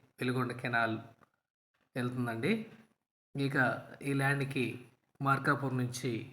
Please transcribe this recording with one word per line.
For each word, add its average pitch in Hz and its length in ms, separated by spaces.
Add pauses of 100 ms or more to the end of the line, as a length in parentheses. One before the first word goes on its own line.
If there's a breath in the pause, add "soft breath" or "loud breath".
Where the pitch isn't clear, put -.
(160)
వెలుగొండ 127 360
కెనాల్ 117 440 (1000)
వెళ్తుందండి. 123 560 (840)
ఇక 139 220 (460)
ఈ 139 100
ల్యాండ్కి 139 520 (560)
మార్కాపురం 135 580
నుంచి 123 340 (200)